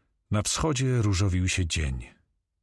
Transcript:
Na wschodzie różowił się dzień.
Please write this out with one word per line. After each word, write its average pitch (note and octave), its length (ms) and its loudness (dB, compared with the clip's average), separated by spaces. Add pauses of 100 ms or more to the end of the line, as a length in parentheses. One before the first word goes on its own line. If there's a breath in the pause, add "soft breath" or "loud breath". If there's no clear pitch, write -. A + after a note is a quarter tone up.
(320 soft breath)
Na G#2 100 0
wschodzie B2+ 600 0
różowił F#2 480 2
się F2+ 180 0
dzień. C2+ 400 -4 (560)